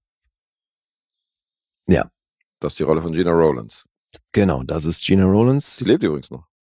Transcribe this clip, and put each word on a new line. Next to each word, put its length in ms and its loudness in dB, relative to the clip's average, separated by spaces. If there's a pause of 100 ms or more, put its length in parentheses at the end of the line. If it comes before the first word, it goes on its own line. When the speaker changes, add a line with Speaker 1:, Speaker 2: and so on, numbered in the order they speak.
(1900)
Speaker 1:
Ja. 220 2 (500)
Speaker 2:
Das 140 -6
ist 60 -10
die 40 -2
Rolle 180 0
von 120 -6
Gina 180 0
Rowlands. 560 0 (460)
Speaker 1:
Genau, 300 2
das 220 -6
ist 180 -4
Gina 220 2
Rowlands. 520 2
Speaker 2:
Die 80 -4
lebt 180 2
übrigens 280 -4
noch. 160 -16 (160)